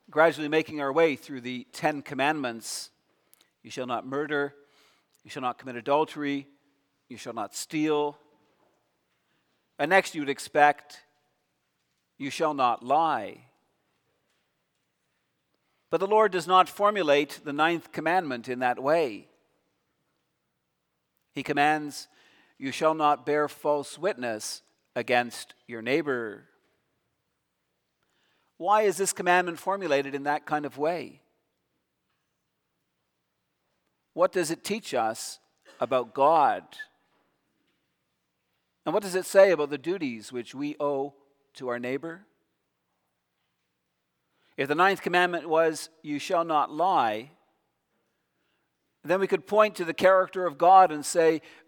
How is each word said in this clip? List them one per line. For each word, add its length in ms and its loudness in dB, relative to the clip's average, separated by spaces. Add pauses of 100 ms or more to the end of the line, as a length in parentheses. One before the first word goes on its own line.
gradually 380 2
making 340 -2
our 120 -4
way 240 2
through 240 -14
the 320 -10
Ten 280 -4
Commandments. 920 -4 (680)
"You 120 -20
shall 160 -8
not 180 -4
murder, 480 -4 (680)
you 60 -20
shall 120 -10
not 160 -4
commit 160 -14
adultery, 720 -2 (600)
you 80 -18
shall 160 -14
not 240 -8
steal." 600 -2 (1600)
And 80 -2
next 260 0
you 60 -8
would 80 -4
expect, 760 0 (1120)
"You 140 -10
shall 240 -2
not 300 0
lie." 680 -2 (2500)
But 80 0
the 80 -2
Lord 240 4
does 160 -4
not 220 6
formulate 720 2
the 100 -10
ninth 380 -2
commandment 580 -4
in 120 -6
that 200 0
way. 480 -2 (2000)
He 100 -8
commands, 640 -2 (520)
"You 120 -8
shall 240 0
not 320 0
bear 220 0
false 500 -4
witness 640 -6 (320)
against 600 -4 (120)
your 160 -12
neighbor." 680 -4 (2000)
Why 240 4
is 160 2
this 160 0
commandment 460 2
formulated 560 0
in 80 -6
that 240 -4
kind 180 -2
of 140 -10
way? 420 -4 (3000)
What 180 2
does 180 -2
it 140 -8
teach 300 -6
us 440 -4 (400)
about 360 -2
God? 640 2 (2000)
And 80 -4
what 80 0
does 120 -10
it 120 -2
say 240 8
about 180 2
the 80 -6
duties 560 -6
which 220 -10
we 260 -8
owe 340 -2 (380)
to 160 -10
our 100 -4
neighbor? 480 -8 (2250)
If 100 -2
the 80 0
ninth 280 2
commandment 440 0
was, 440 0 (100)
"You 180 -8
shall 280 -2
not 240 0
lie," 600 0 (1700)
then 180 0
we 80 0
could 180 -2
point 300 4
to 80 -4
the 80 -6
character 540 2
of 100 -4
God 340 8
and 140 -8
say, 380 2 (240)